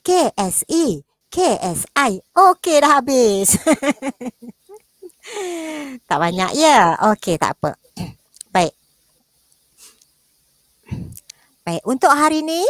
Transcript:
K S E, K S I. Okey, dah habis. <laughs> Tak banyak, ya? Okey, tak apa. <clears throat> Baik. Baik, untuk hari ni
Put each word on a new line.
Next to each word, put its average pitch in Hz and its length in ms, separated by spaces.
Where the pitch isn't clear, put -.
K 349 400
S 190 320
E, 262 320
K - 80
S 170 320
I. 247 240
Okey, 349 480
dah 294 160
habis. 240 640
<laughs> 269 1040
Tak 151 160
banyak, 180 320
ya? 269 480
Okey, - 240
tak - 160
apa. - 240
<clears throat> - 80
Baik. 175 220
Baik, 170 240
untuk 269 240
hari 311 320
ni 330 260